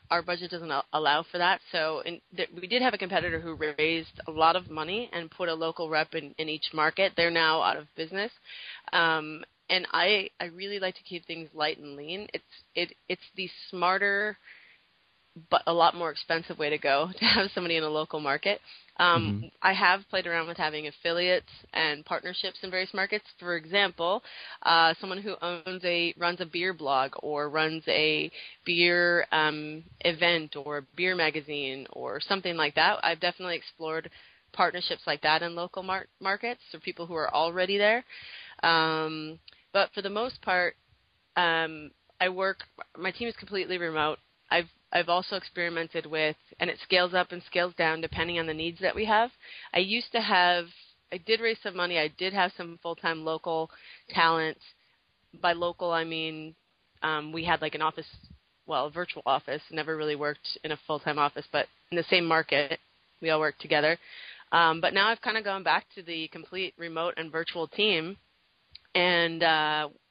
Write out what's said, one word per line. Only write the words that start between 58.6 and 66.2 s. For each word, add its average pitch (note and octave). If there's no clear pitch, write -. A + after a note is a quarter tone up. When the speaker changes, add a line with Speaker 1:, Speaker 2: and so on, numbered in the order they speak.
Speaker 1:
well, C#3+
a D3+
virtual E3+
office, C#3
never D#3
really D3+
worked D3
in D#3
a D3+
full-time D3+
office, D3
but C#3+
in F3
the E3
same F3
market, D#3
we D#3+
all D#3
worked D3+
together. D#3
Um, E3
but D#3+
now G3
I've A3+
kinda A3
gone G3
back E3
to F#3+
the D#3+